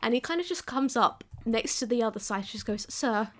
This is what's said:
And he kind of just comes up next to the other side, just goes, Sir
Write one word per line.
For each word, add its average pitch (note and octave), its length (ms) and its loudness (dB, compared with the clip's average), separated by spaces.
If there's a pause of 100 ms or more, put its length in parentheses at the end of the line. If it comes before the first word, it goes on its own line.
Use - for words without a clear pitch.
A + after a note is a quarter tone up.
And A3+ 120 2
he B3+ 60 4
kind E4+ 200 0
of F4 60 -2
just - 200 -4
comes C4+ 300 0
up - 280 4 (200)
next A3+ 340 0
to B3+ 80 -2
the A#3 160 2
other G#3 180 0
side, G3 240 -2
just - 220 -8
goes, G#3 260 -2
Sir A3 360 0 (120)